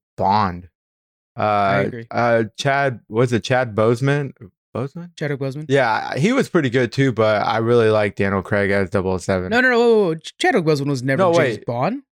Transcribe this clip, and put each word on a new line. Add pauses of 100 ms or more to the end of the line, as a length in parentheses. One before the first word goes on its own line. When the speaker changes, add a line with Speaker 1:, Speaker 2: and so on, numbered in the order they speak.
(180)
Speaker 1:
Bond. (680)
Uh,
Speaker 2:
I
agree.
Speaker 1:
uh, (140)
Chad,
was
it
Chad
Boseman? (420)
Boseman?
Speaker 2:
Chadwick
Boseman?
Speaker 1:
Yeah,
he
was
pretty
good
too,
but
I
really
like
Daniel
Craig
as
double
oh
seven.
Speaker 2:
No,
no,
no,
whoa,
whoa,
whoa.
Ch-,
Chadwick
Boseman
was
never
Speaker 1:
No,
Speaker 2:
James
Speaker 1:
wait.
Speaker 2:
Bond.